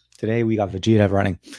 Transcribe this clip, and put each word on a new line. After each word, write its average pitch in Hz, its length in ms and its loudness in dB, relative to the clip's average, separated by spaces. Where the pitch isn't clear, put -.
Today 113 240 -2
we 110 140 -2
got 101 120 -2
Vegeta 101 400 2
running. 98 300 -2